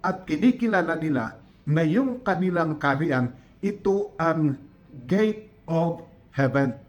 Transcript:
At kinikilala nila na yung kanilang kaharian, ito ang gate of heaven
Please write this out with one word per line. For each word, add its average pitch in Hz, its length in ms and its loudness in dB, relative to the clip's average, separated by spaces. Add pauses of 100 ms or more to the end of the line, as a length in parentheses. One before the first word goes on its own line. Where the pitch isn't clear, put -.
At - 240 -4
kinikilala 185 720 2
nila 143 400 -2 (320)
na 156 140 4
yung 240 400 0
kanilang 175 560 0
kaharian, 135 560 0 (280)
ito 202 560 -2
ang 160 400 2 (480)
gate 214 440 0 (200)
of 165 320 0 (320)
heaven 135 400 0 (140)